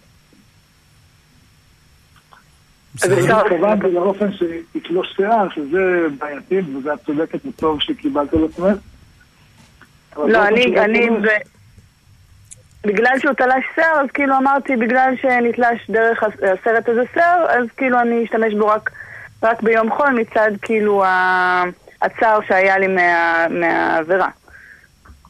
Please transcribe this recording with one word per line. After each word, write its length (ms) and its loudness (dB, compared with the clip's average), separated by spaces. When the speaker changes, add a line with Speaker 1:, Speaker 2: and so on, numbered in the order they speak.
Speaker 1:
אז 80 0
Speaker 2:
בסדר. 100 4
Speaker 1:
אפשר 220 4
Speaker 3:
אני 140 2
התכוונתי 360 2
לאופן 420 0
שיתלוש 800 -6
שיער, 340 2
שזה 580 0
בעייתי, 420 -4
וזה 340 -6
את 120 -6
צודקת 400 -4
וטוב 360 -4
שקיבלת 520 -4
על 120 2
עצמך. 320 -2
אבל 160 -2
Speaker 1:
לא, 80 4
Speaker 3:
באופן 140 4
Speaker 1:
אני, 100 2
Speaker 3:
שבו 200 2
Speaker 1:
אני 240 2
Speaker 3:
תולש 180 0
Speaker 1:
ב-, 1600 -8
בגלל 320 0
שהוא 140 0
תלש 300 0
שיער, 260 2
אז 120 -2
כאילו 240 0
אמרתי, 380 0
בגלל 460 0
שנתלש 680 0
דרך 340 0
הס-, 200 -4
הסרט 460 0
הזה 120 0
שיער, 360 2
אז 160 0
כאילו 220 0
אני 240 0
אשתמש 300 -2
בו 140 0
רק, 220 0
רק 180 0
ביום 300 2
חול 180 0
מצד 420 0
כאילו 440 0
ה-, 580 2
הצער 460 2
שהיה 300 2
לי 100 0
מה-, 600 2
מהעבירה. 800 0